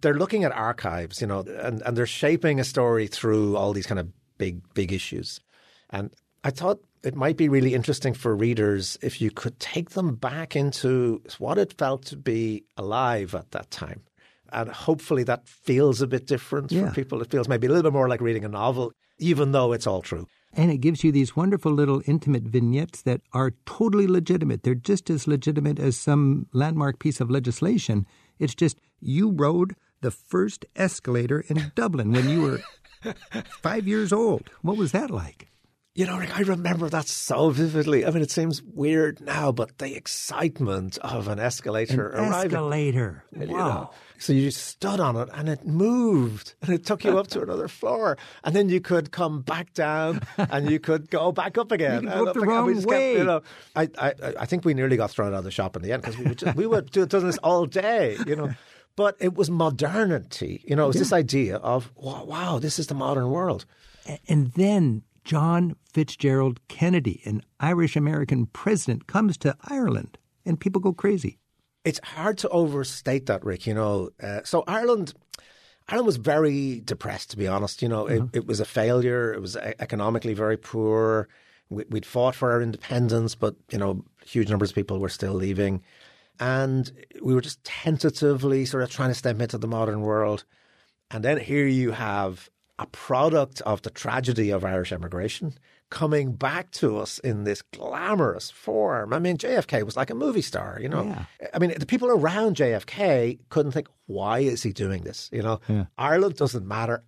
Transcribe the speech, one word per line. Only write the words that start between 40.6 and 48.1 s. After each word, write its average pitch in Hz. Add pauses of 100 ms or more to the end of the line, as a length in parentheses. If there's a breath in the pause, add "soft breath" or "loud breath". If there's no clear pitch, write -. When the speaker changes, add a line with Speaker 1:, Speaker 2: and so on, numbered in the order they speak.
Speaker 1:
of 110
an 104
escalator 113
Speaker 2:
An 214
Speaker 1:
arriving. 180
Speaker 2:
escalator. 143 (120)
Speaker 1:
You 143
know, 170
Speaker 2:
Wow. 131 (260 loud breath)
Speaker 1:
so -
you 135
stood 196
on 123
it 123
and 151
it -
moved 175
and 175
it 175
took -
you 190
up 196
to -
another -
floor. 214 (280 loud breath)